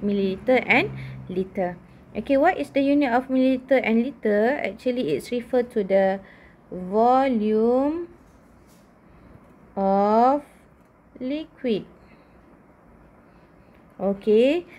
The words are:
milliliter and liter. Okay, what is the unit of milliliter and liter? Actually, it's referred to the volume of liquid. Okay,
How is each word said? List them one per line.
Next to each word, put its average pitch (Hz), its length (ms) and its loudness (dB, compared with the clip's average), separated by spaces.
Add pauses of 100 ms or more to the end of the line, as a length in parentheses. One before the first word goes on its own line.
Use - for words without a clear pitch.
milliliter 202 640 0
and 285 240 2 (400)
liter. 185 480 -4 (340)
Okay, 269 240 0
what 320 240 2
is 285 80 -8
the 277 160 0
unit 285 240 2
of 254 160 0
milliliter 262 560 0
and 226 240 0
liter? 226 560 0
Actually, 214 560 -4
it's - 160 -8
referred 247 400 -4
to 220 80 -2
the 190 400 2 (480)
volume 240 1400 0 (1700)
of 208 720 2 (720)
liquid. 262 720 -6 (2000)
Okay, 220 800 2